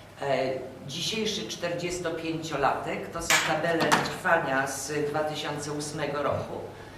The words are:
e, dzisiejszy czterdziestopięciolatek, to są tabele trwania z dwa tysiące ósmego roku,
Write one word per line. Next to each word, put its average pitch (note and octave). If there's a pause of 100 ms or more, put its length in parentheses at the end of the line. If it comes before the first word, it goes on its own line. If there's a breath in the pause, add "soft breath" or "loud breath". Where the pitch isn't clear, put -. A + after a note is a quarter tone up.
(220 loud breath)
e, C3 (360)
dzisiejszy F#3
czterdziestopięciolatek, D#3+
to E3
są - (140)
tabele E3
trwania C#3+
z - (180)
dwa D#3
tysiące D3
ósmego D3
roku, - (380 loud breath)